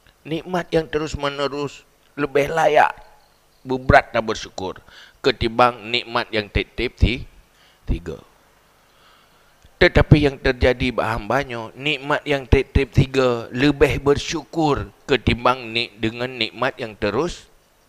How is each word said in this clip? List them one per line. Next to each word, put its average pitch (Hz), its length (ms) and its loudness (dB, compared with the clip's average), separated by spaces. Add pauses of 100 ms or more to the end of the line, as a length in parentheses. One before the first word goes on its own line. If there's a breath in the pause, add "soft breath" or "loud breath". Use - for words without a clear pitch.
(240)
nikmat 165 480 -6
yang 160 160 0
terus 151 240 -4
menerus 143 720 -4 (320)
lebih 139 320 0
layak 156 440 4 (760)
berat 131 480 4
dan 113 80 0
bersyukur 98 560 -8 (400 loud breath)
ketimbang 120 720 0
nikmat 117 380 -4
yang 107 180 -2
tip-tip 113 460 -4
ti-, - 320 0 (580 soft breath)
tiga. 82 320 -8 (1600 soft breath)
Tetapi 165 380 6 (100)
yang 135 160 -2
terjadi 127 480 0
bahan 107 400 -4
banyak, 117 480 -4
nikmat 143 480 -2
yang 139 240 -2
tip-tip 139 400 2
tiga 127 640 0
lebih 139 480 2
bersyukur 143 880 -2 (160)
ketimbang 123 640 0
ni-, 117 240 -4
dengan 117 380 -4
nikmat 117 480 -4
yang 110 180 -10
terus 120 480 -4 (420)